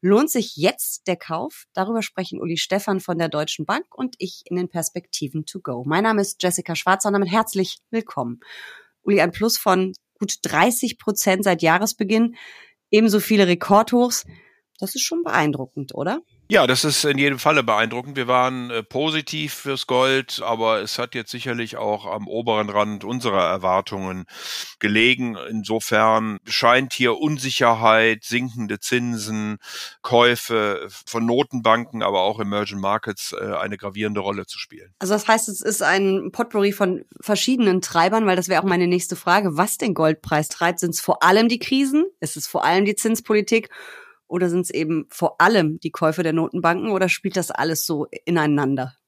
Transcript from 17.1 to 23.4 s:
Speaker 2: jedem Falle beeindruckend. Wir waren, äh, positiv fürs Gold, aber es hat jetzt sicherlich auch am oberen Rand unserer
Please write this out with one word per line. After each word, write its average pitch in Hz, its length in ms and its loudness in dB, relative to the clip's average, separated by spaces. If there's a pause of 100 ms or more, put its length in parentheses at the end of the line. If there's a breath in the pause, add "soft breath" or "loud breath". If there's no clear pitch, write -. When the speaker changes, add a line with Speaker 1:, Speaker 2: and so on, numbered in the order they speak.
Speaker 2:
jedem 139 180 2
Falle 147 260 4
beeindruckend. 117 540 -2
Wir 123 100 -4
waren, 127 440 0
äh, 113 120 -4
positiv 151 720 -4
fürs 135 320 -8
Gold, 131 580 0
aber 110 380 0
es 107 160 -8
hat 120 160 -6
jetzt 117 160 -8
sicherlich 120 480 -6
auch 107 300 -4
am 104 200 -6
oberen 107 420 0
Rand 104 360 0
unserer 107 420 0